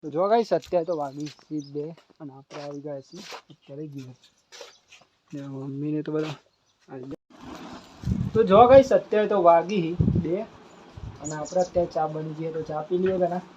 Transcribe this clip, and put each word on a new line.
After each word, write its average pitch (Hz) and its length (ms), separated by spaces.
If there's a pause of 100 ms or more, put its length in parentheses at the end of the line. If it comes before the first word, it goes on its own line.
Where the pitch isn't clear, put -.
તો 156 120
જો 170 160
ગાઈસ, 226 260
અત્યારે 175 300
તો 175 100
વાગી 147 420
છે - 180 (180)
બે 147 100 (360)
અને 143 120
આપણે 139 300
આવી 143 220
ગયા 139 220
છીએ 180 160 (280)
અત્યારે 147 440
ઘેર. 131 200 (1160)
ને 143 100
મમ્મીને 139 600
તો 151 100
બધા 156 240 (520)
આવી 139 220
ગયા. - 1200
તો 220 180
જો 196 100 (100)
ગાઈસ, 269 280
અત્યારે 208 340
તો 202 100
વાગી 170 540
છે 170 260
બે 160 140 (840)
અને 156 180
આપણે 170 240
અત્યારે 175 300
ચા 160 180
બની 156 260
ગઈ, 160 180
તો 160 120
ચા 151 180
પી 180 160
લઈએ 190 160
પહેલા. 180 240 (140)